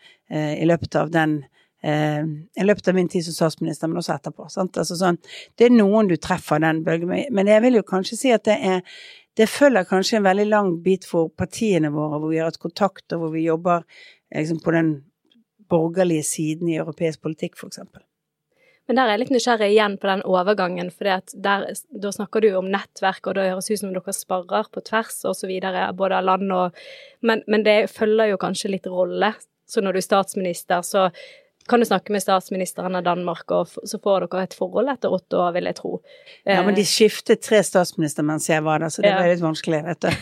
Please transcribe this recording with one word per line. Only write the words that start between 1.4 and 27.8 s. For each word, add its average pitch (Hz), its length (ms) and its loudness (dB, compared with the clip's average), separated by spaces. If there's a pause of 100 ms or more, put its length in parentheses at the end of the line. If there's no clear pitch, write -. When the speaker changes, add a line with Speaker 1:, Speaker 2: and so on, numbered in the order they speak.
Speaker 1:
eh, 151 400 -2 (340)
i 208 80 -2
løpet 202 220 0
av 180 60 4
min 180 140 0
tid 175 160 -2
som 170 80 -10
statsminister, 160 560 -2
men 165 100 -4
også 165 220 -4
etterpå, 160 300 -16
sant? 190 260 -6
Altså 170 220 -4
sånn, 175 200 2 (380)
det 233 140 6
er - 0 -
noen 214 380 6
du 170 80 2
treffer 156 440 -2
den 160 240 2
bølgen 170 240 0
med, 185 220 -4
men 202 160 2
jeg 214 160 6
vil 254 120 4
jo 196 100 4
kanskje 190 340 -4
si 262 140 2
at 214 120 4
det 214 160 2
er, 185 220 0 (540)
det 220 120 4
følger 247 380 4
kanskje 190 300 0
en 202 80 2
veldig 202 240 4
lang 196 340 2
bit 185 220 2
for 165 260 0
partiene 180 640 0
våre, 151 260 -2
hvor 156 100 -4
vi 160 100 0
har 160 120 0
hatt - 80 -8
kontakt, - 540 -4
og 170 80 -4
hvor 160 120 -4
vi 160 140 -2
jobber, 170 380 0 (480)
eh, - 100 -4
liksom 165 180 -4
på 165 120 -2
den 160 320 0 (640)
borgerlige 170 540 0
siden 160 460 -4
i 160 100 -2
europeisk 160 440 -4
politikk, 160 360 -8
for - 80 -16
eksempel. - 360 -20 (840)
Speaker 2:
Men 240 100 0
der 254 120 4
er 208 80 2
jeg 214 80 0
litt 269 100 -4
nysgjerrig 226 380 2
igjen 208 260 4
på - 80 -6
den 196 160 0
overgangen, 180 720 0
for 202 140 -4
det 185 80 2
at - 160 -10 (100)
der, 202 220 0 (260)
da 202 240 -8
snakker 214 300 -2
du 208 100 4
om 185 160 -2
nettverk, 196 560 -4
og 190 80 -4
da 190 140 0
høres 185 240 -4
ut 196 80 -4
som 196 160 -8
dere 196 180 -8
sparrer 190 560 -4
på - 160 -12
tvers - 400 -4
og 190 80 -2
så 190 160 -10
videre, 185 380 -4 (100)
både 190 220 0
av 185 80 0
land 190 260 0
og, 180 220 -2 (440)
men, 226 280 0
men 214 180 2
det 208 240 4